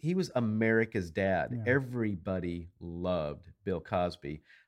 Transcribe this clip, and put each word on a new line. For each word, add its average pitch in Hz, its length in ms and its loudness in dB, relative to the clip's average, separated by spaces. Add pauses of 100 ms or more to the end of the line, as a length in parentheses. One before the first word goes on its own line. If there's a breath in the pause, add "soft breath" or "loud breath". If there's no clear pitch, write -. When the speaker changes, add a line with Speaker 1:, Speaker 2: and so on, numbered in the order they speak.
Speaker 1:
he 170 140 0
was 185 180 -2
America's 110 800 2
dad. 95 400 2
Speaker 2:
Yeah. 120 200 0
Speaker 1:
Everybody 98 1000 -2 (100)
loved 85 680 -4 (160)
Bill 87 180 -2
Cosby. 85 640 -4 (260 soft breath)